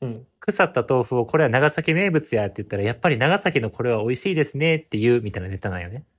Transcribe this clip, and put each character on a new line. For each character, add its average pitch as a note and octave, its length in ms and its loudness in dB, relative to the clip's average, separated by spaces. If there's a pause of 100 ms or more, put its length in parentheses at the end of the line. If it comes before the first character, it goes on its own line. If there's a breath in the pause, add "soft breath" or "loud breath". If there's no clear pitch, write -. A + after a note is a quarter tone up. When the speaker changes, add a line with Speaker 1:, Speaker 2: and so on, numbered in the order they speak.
Speaker 1:
う C3 60 -6
ん。 A2+ 180 -12 (140)
Speaker 2:
腐 - 240 0
っ F3 80 0
た A#2+ 160 0
豆 B2+ 160 4
腐 B2+ 140 -2
を、 A#2 100 2
「こ - 100 0
れ D#3 60 4
は C3+ 60 2
長 C3 200 4
崎 D#3+ 240 -2
名 F#3+ 160 2
物 D#3 240 0
や」 G#2+ 140 0
っ - 0 -
て G2+ 160 -8
言 - 20 -10
っ - 40 -20
た G2+ 80 -4
ら、 G2+ 60 0
「や A2+ 100 0
っ - 20 -4
ぱ - 140 0
り C3 80 2
長 D3+ 200 2
崎 - 220 0
の A2+ 100 -2
こ - 140 -8
れ A#2+ 80 0
は A2 100 0
美 A2+ 100 0
味 B2+ 40 0
し F#3+ 160 -4
い F3+ 40 0
で D#3 100 2
す - 120 -8
ね」 D#3+ 220 2
っ D#3 80 -14
て A2 100 -6
言 A#2+ 220 4
う - 20 0
み G#2 120 -8
た - 80 -6
い - 20 -8
な F#2+ 60 -8
ネ F#2+ 80 -6
タ G2+ 120 -6
な F2+ 80 -4
ん F2+ 40 -8
よ F2 80 -10
ね。 A#2+ 160 -12 (140)